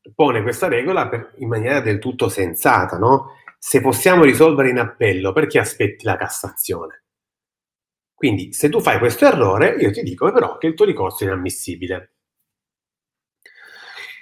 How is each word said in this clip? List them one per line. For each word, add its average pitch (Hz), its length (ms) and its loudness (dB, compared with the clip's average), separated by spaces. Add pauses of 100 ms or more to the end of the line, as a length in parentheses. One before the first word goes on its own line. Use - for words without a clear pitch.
(160)
pone 127 260 2
questa 120 260 -2
regola 143 400 0
per, 117 300 -10
in 127 100 -10
maniera 117 320 -2
del 110 200 -2
tutto 127 280 -4
sensata, 90 680 0
no? 120 380 0 (220)
Se - 240 0
possiamo 165 420 4
risolvere 135 460 6
in 123 100 0
appello, 98 520 -2
perché - 280 0
aspetti - 460 -4
la 104 120 -2
Cassazione? - 840 -10 (1120)
Quindi, 101 360 -2
se - 180 0
tu 220 120 0
fai 120 180 2
questo 120 260 2
errore, 139 540 4
io 101 120 2
ti - 100 -6
dico - 300 -2
però - 260 0
che 160 100 -4
il 165 60 -2
tuo 208 120 2
ricorso 104 380 -4
è 98 40 0
inammissibile. 90 840 -8 (2000)